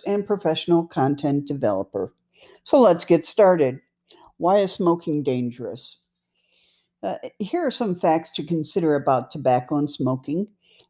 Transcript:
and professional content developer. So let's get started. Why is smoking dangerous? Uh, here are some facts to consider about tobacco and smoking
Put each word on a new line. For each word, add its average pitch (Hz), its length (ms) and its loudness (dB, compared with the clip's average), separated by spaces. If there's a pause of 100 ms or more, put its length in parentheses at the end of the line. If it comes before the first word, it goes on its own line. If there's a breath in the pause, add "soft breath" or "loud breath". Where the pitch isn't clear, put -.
and 202 200 -2
professional 170 600 0
content 143 600 -2
developer. 101 680 -4 (500 soft breath)
So - 160 4
let's 180 240 6
get - 220 4
started. 165 540 4 (580 soft breath)
Why 180 220 2
is 190 120 0
smoking 170 520 -2
dangerous? 123 720 -6 (1040)
Uh, 190 140 -6 (240)
here 320 260 -4
are 247 60 0
some 202 240 -4
facts 160 380 0
to 170 100 -8
consider 156 520 0
about 131 360 0
tobacco 131 460 0
and 143 120 -2
smoking 139 580 -4 (420 soft breath)